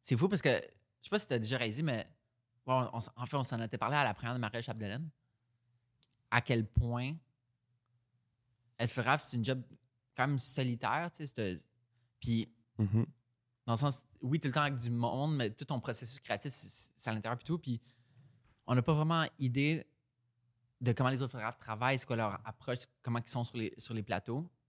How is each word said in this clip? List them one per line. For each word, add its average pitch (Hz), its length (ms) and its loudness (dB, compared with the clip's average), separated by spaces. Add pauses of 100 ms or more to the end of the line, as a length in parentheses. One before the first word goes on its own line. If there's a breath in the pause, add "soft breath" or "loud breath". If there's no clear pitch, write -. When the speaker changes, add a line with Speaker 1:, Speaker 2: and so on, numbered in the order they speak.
Speaker 1:
C'est 123 140 2
fou 131 100 4
parce 143 140 2
que, 147 80 4
je - 560 -2
sais - 40 -14
pas 208 100 2
si - 80 -2
t'as 120 120 2
déjà 110 180 0
réalisé, 117 240 -2
mais 131 240 0 (600)
bon, 131 260 4
on 117 80 -6
s-, 113 160 -6
en 123 100 -8
fait, 147 120 -4
on 135 60 0
s'en 117 180 -2
était 113 160 -6
parlé 123 180 0
à 143 80 4
la 107 100 2
première 120 200 -6
de 127 60 -2
Marie 117 220 -4
Chapdelaine. 113 480 -4 (1200)
À 120 120 6
quel 117 260 2
point 120 460 0 (1600)
être 120 140 2
photographe, 127 300 2
c'est - 160 -2
une 110 80 2
job 131 160 0 (540)
quand 131 120 2
même 143 120 2
solitaire, 127 760 0
tu 151 100 -8
sais, - 80 -10
c'est, 92 300 -2 (560)
puis 117 320 0 (260)
Speaker 2:
Mhm. 107 280 4 (600)
Speaker 1:
dans 120 80 0
le 110 40 2
sens, 143 260 0 (180)
oui, 139 200 0
tout 143 80 0
le 123 40 -2
temps 151 100 2
avec 139 140 0
du 117 120 -4
monde, 123 480 0
mais 110 140 0
tout - 120 -12
ton 131 160 -4
processus 113 400 -6
créatif, 120 340 -4
c'est, - 440 -8
c'est - 120 -6
à 113 40 0
l'intérieur 110 240 -2
puis - 80 -16
tout. 170 140 -2
Puis 120 220 -4 (840 soft breath)
on 123 80 4
n'a 127 60 6
pas 160 120 4
vraiment 160 320 4 (140)
idée 139 460 2 (960)
de 120 100 4
comment 127 180 2
les 131 120 0
autres 127 100 -2
photographes 110 280 -6
travaillent, 123 380 0
c'est - 80 -2
quoi 117 120 0
leur 107 280 0
approche, 123 340 -6 (220)
comment 117 240 -2
ils - 40 -6
sont 120 160 0
sur - 120 -8
les, 110 200 -4
sur 113 160 -6
les 107 100 -4
plateaux 123 460 -4 (200)